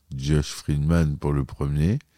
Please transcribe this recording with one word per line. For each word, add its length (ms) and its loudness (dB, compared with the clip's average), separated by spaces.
Josh 380 0
Friedman 640 0
pour 160 -2
le 120 0
premier, 540 0